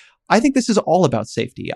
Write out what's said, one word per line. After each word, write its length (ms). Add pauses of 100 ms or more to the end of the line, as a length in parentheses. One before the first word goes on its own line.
(300)
I 100
think 160
this 140
is 80
all 260
about 240
safety. 480